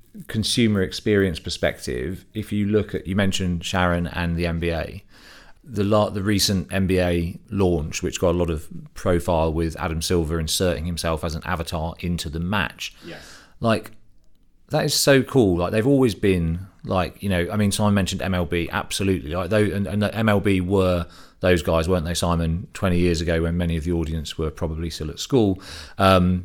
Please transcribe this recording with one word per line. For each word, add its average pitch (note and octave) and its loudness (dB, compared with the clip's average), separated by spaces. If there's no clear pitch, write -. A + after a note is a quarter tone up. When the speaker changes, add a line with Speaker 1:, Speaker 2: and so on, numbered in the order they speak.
Speaker 1:
consumer A2 2
experience F#2+ 0
perspective, E2 -6
if G#2+ -8
you G#2 0
look G2+ 0
at, - -6
you F#2+ -2
mentioned F#2 0
Sharon F2 0
and E2+ -4
the E2+ -2
N E2 -2
B E2+ -2
A. D#2+ -6
The G#2 -4
la-, G#2 4
the G2+ -6
recent G2 0
N F#2+ 2
B F2+ 2
A F2 0
launch, F2 0
which - -4
got F2+ 4
a E2+ 0
lot E2+ 0
of D#2 -4
profile E2+ 0
with E2 -2
Adam D#2+ -4
Silver E2 0
inserting E2 -2
himself E2 -4
as D#2+ -4
an D#2+ -8
avatar E2 -4
into F2 -4
the D#2+ -6
match. F2+ -4
Speaker 2:
Yes. - -16
Speaker 1:
Like, A2 0
that D3+ 0
is C#3+ 0
so C3+ 6
cool. G2 4
Like, F2 0
they've A2 2
always C3 4
been, F2+ 0
like, F#2 -4
you G2 -2
know, F2 0
I G#2+ -4
mean, G#2 2
Simon G#2 2
mentioned G2 0
M F#2 -2
L F2 0
B, E2+ -2
absolutely. F#2+ -2
Like, F2 -4
though, G#2+ 4
and, G2+ 0
and G2+ -2
the G#2 0
M A2+ 2
L G2+ 4
B G2 2
were F#2 2
those F2+ 4
guys, E2 2
weren't F2 0
they, E2+ -4
Simon, E2+ 0
twenty F2+ 0
years F2 4
ago E2 0
when E2 0
many E2+ 0
of D2+ -4
the F2 -2
audience D#2+ -4
were D#2 -2
probably D#2+ -6
still D#2 -8
at - -10
school. G#2 2
Um, F#2 6